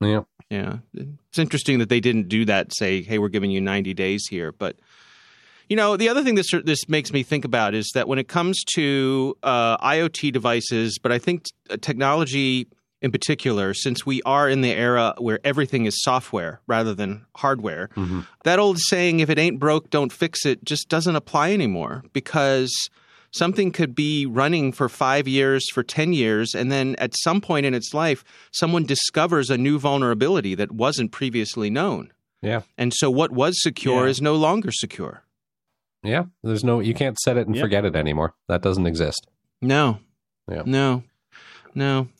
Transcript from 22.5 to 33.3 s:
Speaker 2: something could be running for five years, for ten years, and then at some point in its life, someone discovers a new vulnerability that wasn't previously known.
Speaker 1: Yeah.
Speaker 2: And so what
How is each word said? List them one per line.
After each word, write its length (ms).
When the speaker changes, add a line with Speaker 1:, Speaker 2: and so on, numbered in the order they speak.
Speaker 2:
something 400
could 220
be 320
running 480
for 160
five 400
years, 420
for 120
ten 300
years, 420
and 160
then 260
at 180
some 240
point 260
in 100
its 180
life, 300
someone 320
discovers 680
a 60
new 200
vulnerability 800
that 160
wasn't 400
previously 580
known. 420
Speaker 1:
Yeah. 200
Speaker 2:
And 160
so 200
what 200